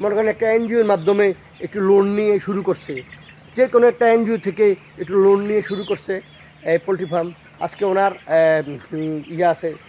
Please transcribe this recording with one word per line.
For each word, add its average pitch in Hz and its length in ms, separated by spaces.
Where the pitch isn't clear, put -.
মনে 208 140
করেন 220 120
একটা 220 240
এনজিওর 226 340
মাধ্যমে 202 480
একটু 202 180
লোন 196 280
নিয়ে 208 320
শুরু 196 240
করছে। 160 380
যে 254 120
কোনো 240 200
একটা 233 260
এনজিও 226 240
থেকে 196 380
একটু 180 160
লোন 196 180
নিয়ে 208 200
শুরু 196 220
করছে 190 380
এই 165 140
পোলট্রি 185 280
ফার্ম। 170 260
আজকে 170 260
ওনার, 196 260
আহ, 160 580
উম, 156 340
ইয়ে 170 180
আছে, 165 280